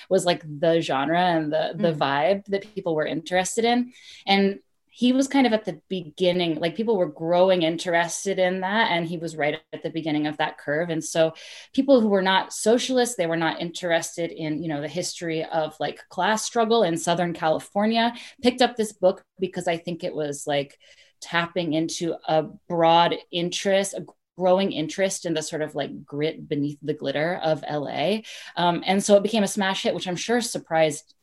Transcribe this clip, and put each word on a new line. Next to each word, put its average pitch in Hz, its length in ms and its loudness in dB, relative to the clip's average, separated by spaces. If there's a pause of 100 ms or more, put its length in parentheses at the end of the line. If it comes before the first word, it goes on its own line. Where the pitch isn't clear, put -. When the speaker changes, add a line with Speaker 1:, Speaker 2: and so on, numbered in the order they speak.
Speaker 1:
was, 180 160 2
like, 175 180 2 (160)
the 165 220 4
genre 160 400 0
and 160 320 0
the, 156 240 -2
the 160 160 2
Speaker 2:
Mm. 147 40 -6
Speaker 1:
vibe 151 500 0
that 196 280 -6
people 180 180 -4
were 151 120 0
interested 180 580 -2
in. 247 300 0 (320)
And 196 340 2 (300)
he 247 240 2
was 269 140 2
kind 277 180 4
of 220 80 4
at 214 100 0
the 160 160 -8 (100)
beginning, 175 680 0
like, 165 200 -2
people 226 220 0
were 180 80 2
growing 175 560 2
interested 170 760 0
in 185 220 2
that, 208 280 0
and 170 180 0
he 175 80 -6
was 160 220 -8
right 151 220 -2 (120)
at 156 120 -10
the 160 80 -6
beginning 151 340 -2
of 151 120 -4
that 151 200 -4
curve. 156 320 -4
And 160 140 -4
so 160 320 0 (360)
people 269 300 6
who 214 80 2
were 196 140 4
not 190 280 2
socialists, 240 640 2
they 170 120 0
were 165 100 0
not 165 240 0
interested 170 680 -2
in, 156 280 -4
you 170 80 -6
know, 147 140 -4
the 151 60 -6
history 160 560 -6
of, 156 360 -4
like, 147 200 -6 (100)
class 208 340 0
struggle 226 380 2
in 170 160 2
Southern 175 340 0
California, 208 800 0 (300)
picked 254 220 4
up 240 120 2
this 214 160 -2
book 185 320 2 (160)
because 185 280 -4
I 170 100 0
think 170 260 -8
it 175 120 -8
was, 147 320 -6
like, 143 320 -2 (420)
tapping 170 520 -2
into 160 420 -2 (120)
a 156 180 2 (220)
broad 165 500 4 (120)
interest, 190 640 0
a - 100 -8 (320)
growing 185 360 2
interest 180 560 -2
in 165 80 -2
the 156 80 -2
sort 156 180 -6
of, 151 140 -6
like, 147 320 -8
grit 151 420 -4
beneath 147 320 -2
the 151 140 -4
glitter 147 480 -2
of 156 240 0
L 147 200 -4
A. 165 360 -2 (320)
Um, 170 320 2
and 190 160 2
so 202 120 8
it 202 60 6
became 208 220 0
a 190 40 2
smash 190 360 -2
hit, 220 100 0
which 170 140 -6
I'm 180 80 -4
sure 233 260 0
surprised 160 800 -2